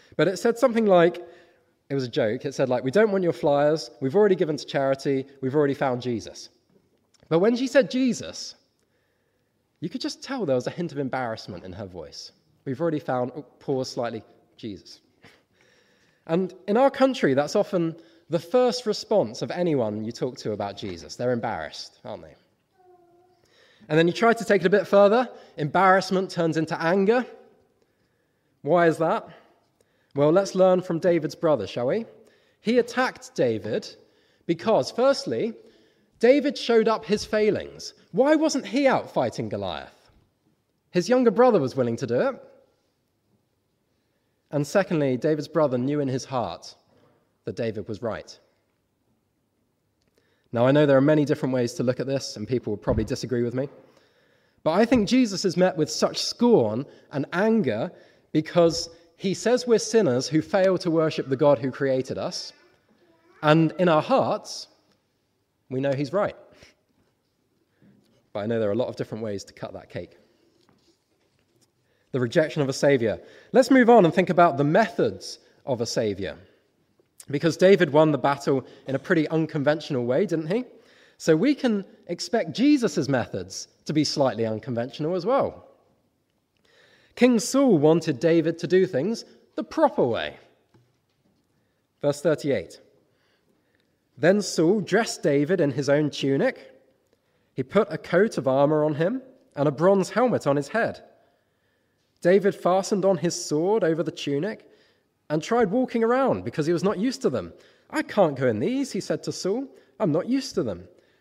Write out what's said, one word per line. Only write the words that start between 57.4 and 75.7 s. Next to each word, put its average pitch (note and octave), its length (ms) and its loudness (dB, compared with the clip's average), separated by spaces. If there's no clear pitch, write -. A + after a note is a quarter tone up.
because D#3+ 580 0
he F#3+ 180 -4
says B3 320 0
we're A3+ 100 4
sinners C3+ 500 0
who D#3 140 0
fail F#3+ 380 2
to F3+ 100 -4
worship D#3 400 0
the C3+ 60 2
God C#3+ 240 4
who C3 100 -4
created C3 480 -4
us. C#3 340 -8
And D#3 340 4
in F3+ 100 2
our D#3 140 4
hearts, B2+ 640 -2
we C3 100 -6
know C#3 140 -2
he's C3+ 180 -4
right. F#3+ 240 -2
But G#2 60 -6
I G2+ 80 -6
know A#2 120 -2
there G#2+ 100 0
are G2+ 40 0
a - 20 -2
lot B2 120 -2
of A#2 80 -12
different A2 280 -10
ways G2+ 200 -8
to - 100 -20
cut - 200 -14
that - 180 -18
cake. - 260 -14
The C3+ 80 -4
rejection D3+ 440 0
of C3 60 -2
a C3 40 -6
savior. A#2 480 2
Let's B3+ 180 4
move B3+ 180 6
on A3+ 160 8
and D#3+ 80 4
think F3+ 200 0
about D#3+ 260 4
the C#3+ 60 0
methods D#3 760 0
of A#2+ 120 -2